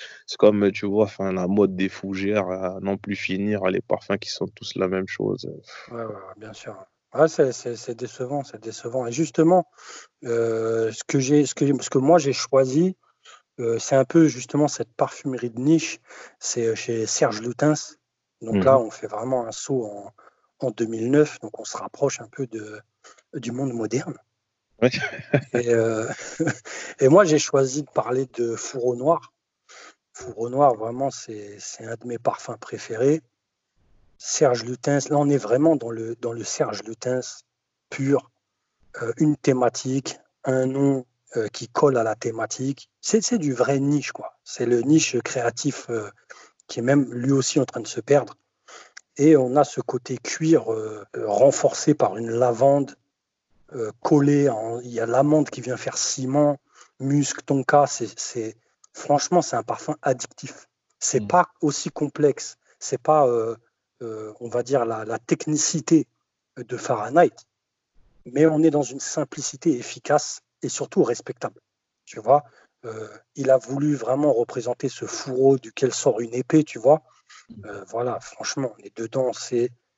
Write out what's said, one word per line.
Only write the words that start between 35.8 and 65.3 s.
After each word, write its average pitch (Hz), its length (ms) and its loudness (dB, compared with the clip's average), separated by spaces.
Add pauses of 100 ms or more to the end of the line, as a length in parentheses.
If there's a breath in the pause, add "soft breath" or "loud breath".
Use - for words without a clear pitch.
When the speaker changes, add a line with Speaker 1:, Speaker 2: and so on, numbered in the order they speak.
Speaker 2:
le, 113 260 -8
dans 120 160 -6
le 113 120 -10
Serge 107 400 -4
Lutens 123 580 -6 (480)
pur. 135 400 -2 (720)
Euh, 117 160 -4
une 151 180 4
thématique, 127 840 0 (260)
un 131 220 2
nom, 135 380 2 (320)
euh, 110 120 0
qui - 200 -12
colle 139 280 4
à 117 80 2
la 110 100 -2
thématique. 117 760 -6 (120)
C'est, - 220 2
c'est 240 160 0
du 151 140 0
vrai 135 280 2
niche, 143 320 0
quoi. - 320 -14
C'est - 220 -6
le 120 160 4
niche 147 360 4
créatif, 117 720 -4
euh, 110 180 -6 (600 loud breath)
qui - 100 -10
est 117 40 -2
même 131 300 4
lui 123 200 0
aussi 139 260 2
en 135 60 4
train - 160 -6
de 104 80 -10
se - 120 -8
perdre. - 360 2 (800 loud breath)
Et 151 200 8
on 127 200 2
a 147 80 6
ce - 160 -6
côté 127 360 -6
cuir, 147 560 0
euh, 107 320 -8 (120)
euh, 117 120 -6
renforcé 131 640 4
par 98 220 0
une 113 140 -6
lavande, 123 640 2 (800)
euh, 113 180 -6 (100)
collée 143 480 4
en... 117 320 -4
il 123 100 -14
y 117 100 -6
a 113 60 -2
l'amande 147 440 4
qui - 100 -12
vient 127 160 -6
faire - 220 -8
ciment, 143 600 0 (420 soft breath)
musc, 139 440 0
tonka. 139 440 4
C'est, - 300 -8
c'est, 113 380 -10 (360)
franchement, 147 500 2
c'est - 140 -6
un 117 80 -2
parfum - 380 -6
addictif. - 640 -6 (320)
C'est - 200 0
Speaker 1:
Mm. 104 80 -4
Speaker 2:
pas 180 200 4 (120)
aussi 147 300 -2
complexe. - 640 -2 (220)
C'est - 240 -6
pas, 151 240 6
euh, 117 300 -2 (460)
euh, 110 380 -10
on 120 80 -10
va 120 140 -2
dire, 127 220 0
la, 110 200 -4
la 113 140 -6
technicité - 880 0 (500)